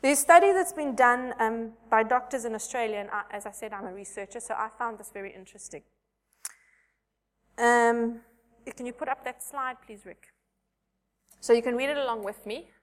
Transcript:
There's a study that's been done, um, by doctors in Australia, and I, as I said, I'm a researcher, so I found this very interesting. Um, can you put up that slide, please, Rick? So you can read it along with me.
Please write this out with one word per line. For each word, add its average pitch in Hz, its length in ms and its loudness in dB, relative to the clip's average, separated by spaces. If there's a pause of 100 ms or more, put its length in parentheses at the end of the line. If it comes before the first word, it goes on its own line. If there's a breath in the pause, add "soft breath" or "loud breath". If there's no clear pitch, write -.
There's 277 160 4
a - 40 0
study 359 300 10
that's 370 220 2
been 285 220 -6
done, 247 440 4
um, 226 320 -2 (180)
by 220 140 4
doctors 247 400 -2
in 226 120 -4
Australia, 220 420 -4
and 202 120 -8
I, 208 220 -6
as 208 140 -12
I 208 60 -12
said, 208 200 -12
I'm 196 140 -12
a 185 80 -10
researcher, 202 480 -14
so - 120 -10
I 220 140 -4 (100)
found 226 200 -6
this 208 160 -18
very 196 200 -12
interesting. 190 480 -18 (1800 loud breath)
Um, 233 640 4 (560)
can 247 100 -12
you 247 60 -8
put 262 160 -10
up 269 160 -6
that 254 180 -10
slide, 254 440 -10
please, 208 200 -20
Rick? 175 220 -20 (1120)
So - 140 2
you 233 80 4
can 240 160 -4
read 269 120 -2
it 294 80 -2
along 233 280 -4
with 208 200 -10
me. 247 240 -12 (140)